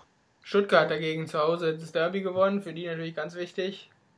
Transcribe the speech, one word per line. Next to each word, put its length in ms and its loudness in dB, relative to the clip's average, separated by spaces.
Stuttgart 460 4
dagegen 380 -2
zu 120 -2
Hause 380 2
das 140 -12
Derby 300 0
gewonnen, 400 2
für 120 -10
die 120 -8
natürlich 300 -6
ganz 200 -6
wichtig, 540 -6